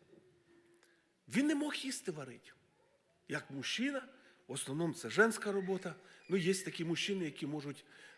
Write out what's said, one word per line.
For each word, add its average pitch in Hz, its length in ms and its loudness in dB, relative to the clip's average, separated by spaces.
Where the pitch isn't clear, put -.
Він 262 200 4
не 311 80 4
мог 285 200 0
їсти - 360 -4
варити. 127 400 -12
Як 147 240 -6
мужчина, 247 560 -2
в - 40 -6
основному 156 420 0
це - 160 -6
женська 208 420 6
робота. 185 440 -2
Ну, 180 80 4
є 185 160 4
такі 190 320 -4
мужчини, 170 400 0
які 147 220 -4
можуть 143 380 -6